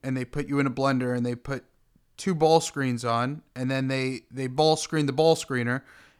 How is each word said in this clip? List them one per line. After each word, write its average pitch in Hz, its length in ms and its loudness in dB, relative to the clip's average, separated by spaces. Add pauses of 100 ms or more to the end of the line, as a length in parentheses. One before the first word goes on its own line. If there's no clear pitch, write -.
and 131 120 -4
they 127 100 -4
put 143 240 -8
you 139 100 0
in 139 80 2
a - 20 0
blender 127 460 0
and 120 100 -2
they 120 100 -2
put 127 280 -10 (540)
two 190 180 -2
ball 160 240 6
screens 127 460 -4
on 123 380 -2 (120)
and 131 160 -4
then 135 160 -2
they, 131 420 -4
they 131 180 -6
ball 156 280 4
screen 156 300 -2
the 139 80 0
ball 160 240 4
screener 123 460 -4 (360)